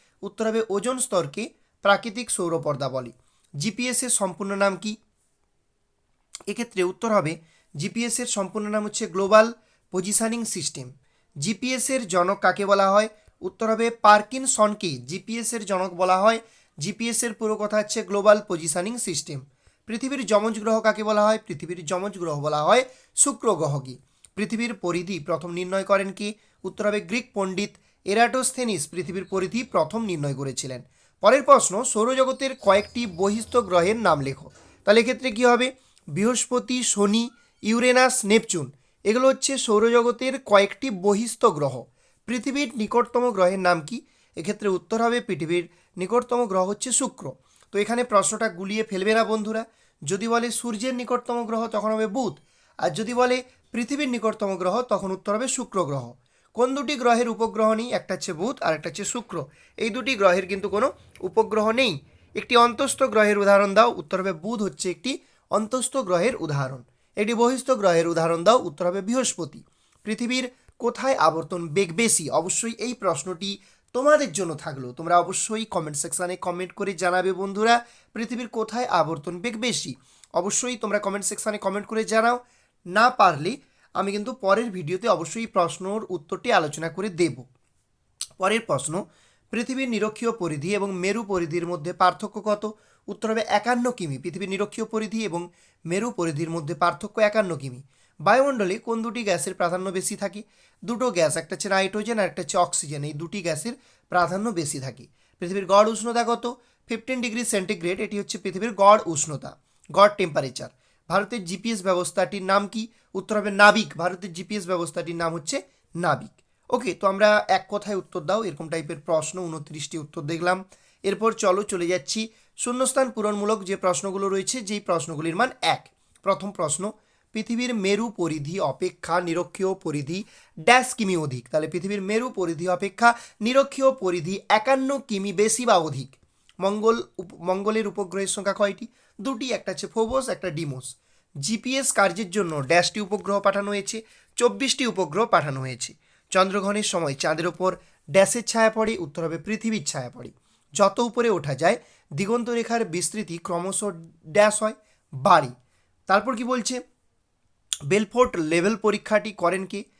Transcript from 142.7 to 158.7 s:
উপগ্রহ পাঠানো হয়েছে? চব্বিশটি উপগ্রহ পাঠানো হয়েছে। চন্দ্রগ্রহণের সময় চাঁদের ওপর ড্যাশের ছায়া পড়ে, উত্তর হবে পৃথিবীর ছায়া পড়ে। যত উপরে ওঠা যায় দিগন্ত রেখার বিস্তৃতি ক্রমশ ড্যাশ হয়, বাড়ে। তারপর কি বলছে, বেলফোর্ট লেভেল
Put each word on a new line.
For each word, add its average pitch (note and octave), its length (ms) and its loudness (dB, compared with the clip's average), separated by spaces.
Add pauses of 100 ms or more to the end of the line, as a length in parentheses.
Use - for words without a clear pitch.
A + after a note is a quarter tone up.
উপগ্রহ G3+ 400 -2
পাঠানো G3+ 300 0
হয়েছে? G3+ 320 -6 (340)
চব্বিশটি A#3+ 500 2
উপগ্রহ F#3 400 0
পাঠানো D3 340 2
হয়েছে। C3 340 -8 (380)
চন্দ্রগ্রহণের G3 500 2
সময় E3 320 -2
চাঁদের D#3+ 320 -2
ওপর F3+ 300 0 (340)
ড্যাশের F#3+ 340 4
ছায়া A3+ 260 4
পড়ে, A3 280 0
উত্তর E3 260 -6
হবে D#3 140 -4
পৃথিবীর G#3+ 460 -4
ছায়া B2 260 -6
পড়ে। - 200 -18 (420)
যত G3 260 4
উপরে A#3+ 320 0
ওঠা C#3+ 240 -2
যায় D#3+ 220 4 (360)
দিগন্ত G#3+ 380 -2
রেখার A#3 340 -2
বিস্তৃতি F#3+ 540 -6
ক্রমশ F#3 460 -4 (440)
ড্যাশ G#3 340 2
হয়, A3 100 -2 (400)
বাড়ে। C#3+ 360 4 (580)
তারপর G#3 300 2
কি A#3+ 80 -6
বলছে, B3 360 -2 (1040)
বেলফোর্ট G#3+ 520 2
লেভেল E3+ 400 0